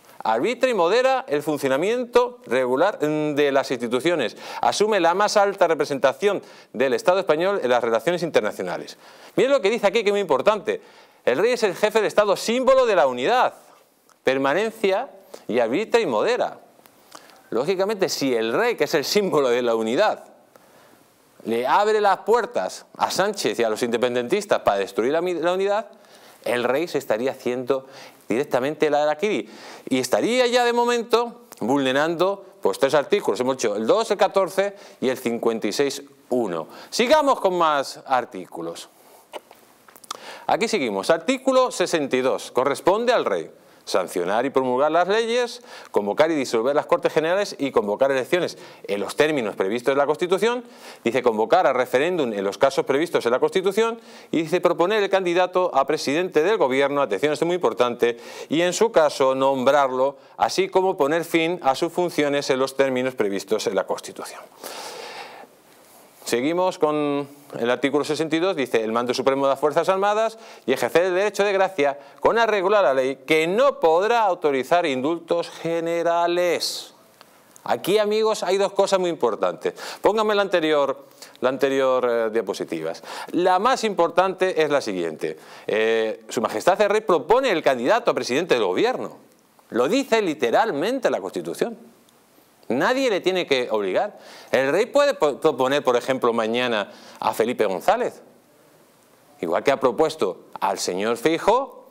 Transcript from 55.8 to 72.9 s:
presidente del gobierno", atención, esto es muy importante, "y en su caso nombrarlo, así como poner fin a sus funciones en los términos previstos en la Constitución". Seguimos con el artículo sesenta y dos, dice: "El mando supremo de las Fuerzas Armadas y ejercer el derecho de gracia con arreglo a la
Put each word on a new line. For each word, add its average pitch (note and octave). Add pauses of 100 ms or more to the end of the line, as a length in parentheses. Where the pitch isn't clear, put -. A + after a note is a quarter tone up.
presidente D#3
del G#3
gobierno", C#3
atención, C3+
esto D3
es -
muy F3
importante, A#2 (320)
"y D#3+
en F3
su A3+
caso C#3
nombrarlo, C3+ (200)
así F3+
como F#3
poner D#3
fin E3+
a C3+
sus E3+
funciones D3
en C3
los C3+
términos C3
previstos G2+
en G2
la F#2
Constitución". - (1800)
Seguimos E3+
con D3 (280)
el A#2+
artículo C#3
sesenta D3+
y E3
dos, F#3
dice: A#2+
"El A2
mando A#2+
supremo C3+
de C#3
las C3
Fuerzas D3+
Armadas G#3 (280)
y B2
ejercer C3
el F#3
derecho G3+
de G#3
gracia F3+ (180)
con G#3+
arreglo G#3+
a G3
la C#3+